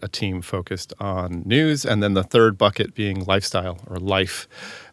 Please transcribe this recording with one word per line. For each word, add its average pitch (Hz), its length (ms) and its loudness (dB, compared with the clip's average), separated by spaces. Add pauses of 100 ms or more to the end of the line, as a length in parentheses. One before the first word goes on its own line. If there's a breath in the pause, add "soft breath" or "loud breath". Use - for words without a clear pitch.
a - 20 -10
team 92 360 -4
focused - 560 -8
on 90 480 -4
news. 147 360 2
And 104 200 2
then 101 100 2
the 95 100 4
third 113 320 6
bucket 101 380 2
being 95 320 -4
lifestyle 92 640 0
or 90 100 -10
life 95 500 0 (460 loud breath)